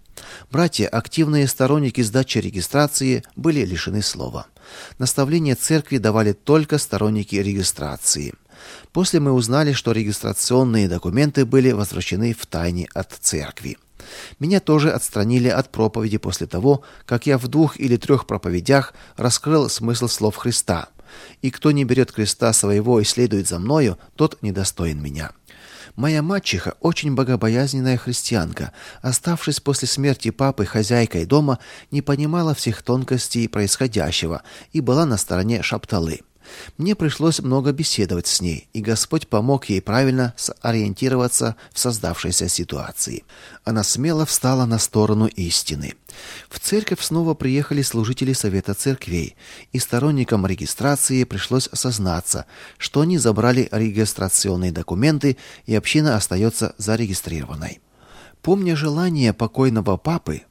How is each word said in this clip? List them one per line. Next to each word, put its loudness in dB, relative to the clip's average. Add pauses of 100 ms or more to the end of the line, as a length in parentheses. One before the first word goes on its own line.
(500)
Братья, 2
активные 0
сторонники 2
сдачи 0
регистрации, 0 (120)
были 0
лишены -4
слова. -8 (500)
Наставления 2
церкви 0
давали 4
только 2
сторонники -2
регистрации. -2 (580)
После 2
мы 2
узнали, 2
что 0
регистрационные 2
документы 0
были 4
возвращены -2
в -12
тайне -4
от -8
церкви. -6 (600)
Меня 2
тоже 4
отстранили 2
от 0
проповеди 0
после -6
того, 2 (220)
как -2
я 2
в -8
двух 2
или 2
трех 2
проповедях 0 (220)
раскрыл 4
смысл -2
слов 0
Христа: -2 (520)
«И -2
кто 2
не 2
берет 2
креста 0
своего 2
и 4
следует 0
за -2
мною, 2 (180)
тот 0
недостоин -4
меня». -10 (640)
Моя 0
мачеха — -2
очень 0
богобоязненная 2
христианка, -4 (280)
оставшись -2
после -2
смерти 0
папы 0
хозяйкой 0
дома, 2 (300)
не -2
понимала 0
всех -4
тонкостей -2
происходящего -2 (280)
и -2
была 2
на 0
стороне -2
Шапталы. -4 (560)
Мне 0
пришлось 0
много 0
беседовать -2
с 0
ней, -4
и -4
Господь -2
помог 2
ей 0
правильно 2
сориентироваться 0 (160)
в -6
создавшейся -2
ситуации. -6 (400)
Она 0
смело 0
встала 2
на 2
сторону 2
истины. -6 (540)
В -14
церковь -2
снова 0
приехали 0
служители 0
Совета -2
Церквей, -4 (360)
и -2
сторонникам 2
регистрации 0
пришлось -2
сознаться, -2 (320)
что -2
они 2
забрали 2
регистрационные 0
документы, 0 (280)
и 0
община 2
остается 0
зарегистрированной. -4 (640)
Помня 2
желание 2
покойного 0
папы -4